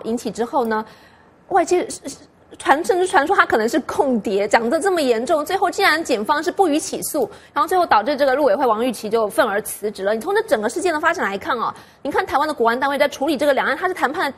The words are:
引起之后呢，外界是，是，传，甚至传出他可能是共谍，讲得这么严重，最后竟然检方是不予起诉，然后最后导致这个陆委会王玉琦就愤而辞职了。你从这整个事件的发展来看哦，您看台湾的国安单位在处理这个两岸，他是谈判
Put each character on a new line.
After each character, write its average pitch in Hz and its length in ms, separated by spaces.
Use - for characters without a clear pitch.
引 220 120
起 240 140
之 214 140
后 269 220
呢， 220 180
外 359 160
界 359 240
是， - 180
是， 277 100
传， 330 260
甚 370 140
至 370 80
传 370 200
出 381 80
他 370 120
可 339 100
能 220 100
是 254 140
共 254 400
谍， 202 260
讲 233 220
得 311 100
这 359 140
么 349 80
严 240 240
重， 302 180
最 349 140
后 381 140
竟 381 120
然 330 220
检 233 180
方 294 200
是 320 100
不 381 160
予 294 100
起 - 240
诉， - 280
然 285 80
后 320 40
最 370 120
后 339 80
导 220 160
致 262 120
这 277 120
个 254 80
陆 294 100
委 220 100
会 269 120
王 226 180
玉 254 80
琦 214 160
就 220 180
愤 269 200
而 208 160
辞 - 280
职 202 140
了。 196 80
你 226 80
从 349 140
这 440 80
整 285 180
个 202 80
事 302 140
件 349 100
的 302 80
发 330 140
展 311 100
来 196 140
看 - 200
哦， 180 160
您 277 100
看 381 120
台 359 140
湾 294 80
的 302 80
国 226 140
安 233 100
单 254 100
位 285 80
在 285 120
处 277 180
理 311 100
这 254 80
个 294 80
两 226 140
岸， 254 100
他 311 120
是 370 60
谈 262 180
判 311 260